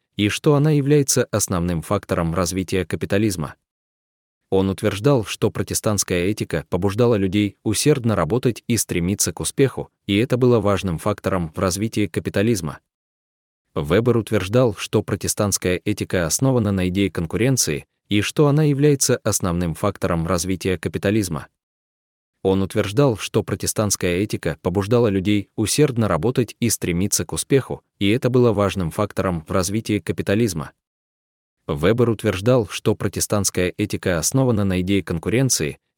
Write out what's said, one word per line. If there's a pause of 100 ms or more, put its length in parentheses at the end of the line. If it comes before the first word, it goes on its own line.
(160)
и
что
она
является
основным
фактором
развития
капитализма. (960)
Он
утверждал,
что
протестантская
этика
побуждала
людей
усердно
работать
и
стремиться
к
успеху, (160)
и
это
было
важным
фактором
в
развитии
капитализма. (920)
Вебер
утверждал,
что
протестантская
этика
основана
на
идее
конкуренции (220)
и
что
она
является
основным
фактором
развития
капитализма. (920)
Он
утверждал,
что
протестантская
этика
побуждала
людей
усердно
работать
и
стремиться
к
успеху, (160)
и
это
было
важным
фактором
в
развитии
капитализма. (920)
Вебер
утверждал,
что
протестантская
этика
основана
на
идее
конкуренции (200)